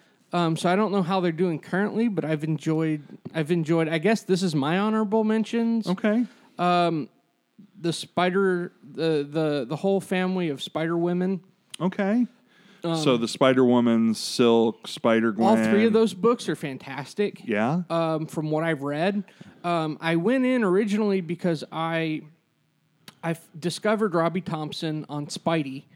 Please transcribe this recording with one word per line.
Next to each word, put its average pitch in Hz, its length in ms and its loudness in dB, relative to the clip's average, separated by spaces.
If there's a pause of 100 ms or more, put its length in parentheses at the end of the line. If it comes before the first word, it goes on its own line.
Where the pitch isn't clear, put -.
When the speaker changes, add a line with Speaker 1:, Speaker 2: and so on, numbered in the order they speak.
(340)
Speaker 1:
Um, 165 240 0
so 180 100 -2
I 180 80 4
don't 202 160 0
know 196 120 0
how 190 160 0
they're 175 120 0
doing 165 280 -2
currently, 208 480 -2
but 170 180 -2
I've 156 180 -2
enjoyed, 156 600 -2 (320)
I've 156 160 -2
enjoyed, 165 360 2
I 160 120 0
guess 208 240 2
this 180 180 0
is 170 140 0
my 156 240 2
honorable 220 440 0
mentions. 226 600 0
Speaker 2:
Okay. 214 400 0 (320)
Speaker 1:
Um, 175 500 2 (720)
the 165 140 -2
Spider, 180 800 0 (100)
the, 147 480 -2
the, 147 380 -2
the 151 80 -4
whole 196 240 0
family 185 500 -2
of 139 140 -8
Spider 165 340 -2
Women. 180 440 0 (380)
Speaker 2:
Okay. 202 460 0 (580)
Speaker 1:
Um, 165 120 -2
Speaker 2:
So 139 220 2
the 113 100 -2
Spider 131 380 4
Woman, 117 500 4
Silk, 117 720 2
Spider 113 460 2
Gwen. 104 140 2
Speaker 1:
all 220 80 6 (140)
three 214 160 4
of 226 80 2
those 226 200 2
books 233 340 0
are 165 80 -4
fantastic. 147 920 -8
Speaker 2:
Yeah? 117 440 0
Speaker 1:
Um, 160 360 -2
from 156 260 -6
what 156 120 0
I've 160 200 -2
read, 175 400 -2 (420)
um, 160 340 -2
I 165 160 0
went 240 300 2
in 254 180 2
originally 202 580 2
because 170 420 -2 (100)
I, 165 480 -2 (1040)
I 170 80 -2
f-, - 160 -8 (120)
discovered 202 560 0
Robbie 170 260 0
Thompson 156 680 -6
on 147 180 -6
Spidey. 147 560 -4 (120)